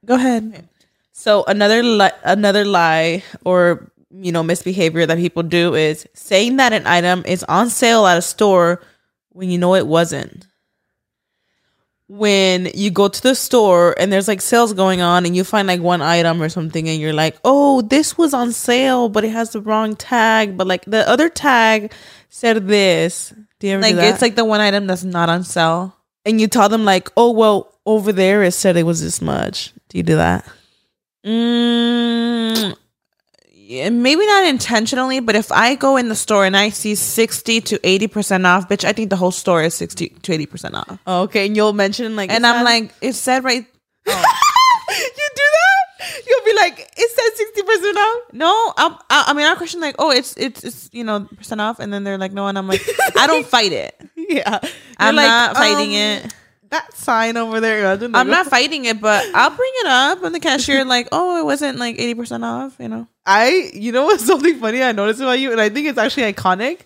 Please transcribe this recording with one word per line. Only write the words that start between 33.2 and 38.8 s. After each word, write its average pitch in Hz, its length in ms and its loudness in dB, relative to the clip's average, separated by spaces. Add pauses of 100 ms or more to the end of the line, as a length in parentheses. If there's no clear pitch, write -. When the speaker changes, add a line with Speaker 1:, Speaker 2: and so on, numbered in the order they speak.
Speaker 1:
yeah, 123 360 -8
maybe 262 360 2
not 392 200 2
intentionally, 262 720 -2
but 226 160 0
if 214 160 -2
I 233 240 2
go 269 220 2
in 247 120 -2
the 220 60 -4
store 202 300 0
and 190 100 0
I 202 140 2
see 208 260 -4
sixty 226 640 -2
to - 220 -4
eighty 196 240 0
percent 190 380 -2
off, 180 240 2
bitch, 202 140 -2